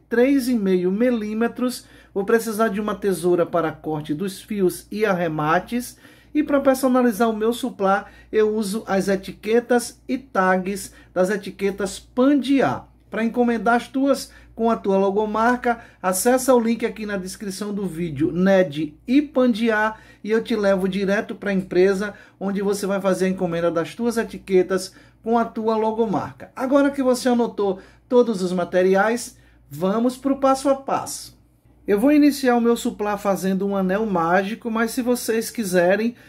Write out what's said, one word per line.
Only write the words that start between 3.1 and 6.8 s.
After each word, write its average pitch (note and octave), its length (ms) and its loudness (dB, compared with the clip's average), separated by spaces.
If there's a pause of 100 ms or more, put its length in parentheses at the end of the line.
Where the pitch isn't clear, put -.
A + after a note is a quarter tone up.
para D#3+ 260 -2
corte D3+ 440 -6
dos F#3+ 260 -6
fios F#3+ 500 -2
e G#3+ 140 -2
arremates. F3 880 -2 (380)
E D4+ 80 2
pra C#4+ 180 2
personalizar B3+ 680 2